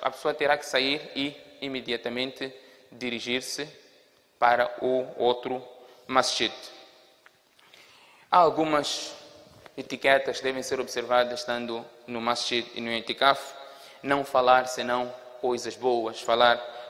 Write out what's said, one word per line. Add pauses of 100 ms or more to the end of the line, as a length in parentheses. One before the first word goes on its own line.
a
pessoa
terá
que
sair
e (280)
imediatamente (400)
dirigir-se (720)
para (120)
o (100)
outro (400)
masjid. (1800)
Há
algumas (600)
etiquetas
que
devem
ser
observadas
estando (180)
no
masjid
e
no
itikaf. (640)
Não
falar
senão (260)
coisas
boas,
falar (300)